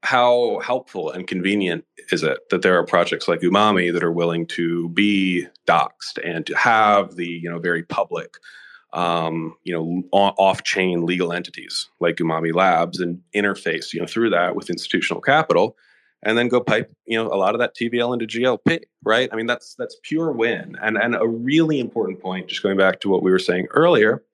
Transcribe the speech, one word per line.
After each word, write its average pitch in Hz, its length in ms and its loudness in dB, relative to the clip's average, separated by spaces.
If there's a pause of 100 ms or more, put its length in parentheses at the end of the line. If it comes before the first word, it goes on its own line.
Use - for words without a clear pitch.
how 123 580 2
helpful 98 500 -6
and 90 160 -10
convenient 92 580 -2 (280)
is 80 100 0
it 76 160 0 (120)
that 90 120 0
there 92 160 4
are 82 80 0
projects - 400 0
like 85 140 0
Umami 92 520 2
that 87 120 -2
are 85 80 0
willing 85 340 -2
to 85 440 -4
be 95 560 0 (200)
doxxed - 580 0
and 82 220 -6
to - 80 -8
have 104 640 2
the, 87 100 -6
you 87 240 -8
know, 85 80 -8
very 85 240 -2
public, - 520 -6 (580)
um, 82 720 -2
you 90 100 -6
know, 85 380 -4
o-, 98 260 4
off-chain 92 680 2
legal 87 280 -2
entities - 560 -8 (100)
like 85 180 0
Umami 82 380 0
Labs 87 460 2
and 87 200 -4 (140)
interface, 98 580 -2
you 82 60 -6
know, 85 80 -4
through 113 240 0
that 87 240 0
with 92 160 -8
institutional - 500 -4
capital 117 560 2 (460)
and 110 160 2
then 120 80 2
go 120 140 4
pipe, - 320 -2 (120)
you 113 140 -2
know, 113 80 0
a - 80 -4
lot 98 220 2
of - 20 -4
that 120 160 -2
T 117 140 -4
V 120 100 -2
L 120 140 0
into 117 140 -4
G 113 180 -4
L 123 140 2
P, 165 220 0 (220)
right? 113 300 2
I - 20 -10
mean, 113 120 -4
that's, 123 300 -6
that's 120 280 -10
pure 160 260 -2
win. 113 500 -2
And, 107 180 -2
and 117 180 0
a 113 100 0
really 139 540 2
important 110 400 -4
point, 92 260 -6
just - 160 -8
going 98 140 2
back 95 240 4
to 104 80 -4
what 95 160 2
we 92 80 4
were 92 80 4
saying 90 320 0
earlier 135 500 4 (120)